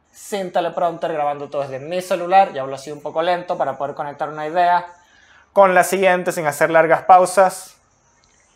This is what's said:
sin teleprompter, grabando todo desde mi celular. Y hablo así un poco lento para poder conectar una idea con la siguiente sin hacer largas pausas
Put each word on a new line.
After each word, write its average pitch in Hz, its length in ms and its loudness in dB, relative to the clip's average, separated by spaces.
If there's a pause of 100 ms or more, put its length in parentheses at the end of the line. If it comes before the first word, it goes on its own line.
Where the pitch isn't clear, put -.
(120)
sin 190 400 -10
teleprompter, 170 600 -4
grabando 147 380 -6
todo 143 140 -6
desde 131 160 -10
mi 175 240 -8
celular. 185 500 2
Y 139 60 -6
hablo 135 160 -6
así 135 160 -12
un 147 100 -14
poco 151 220 -4
lento 175 340 -2
para 139 220 -4
poder 139 160 -6
conectar 147 340 -8
una 151 160 -10
idea 175 400 0 (680)
con 190 220 4
la 180 100 6
siguiente 180 480 0
sin 165 140 -4
hacer 151 240 0
largas 160 360 4
pausas 185 720 4 (800)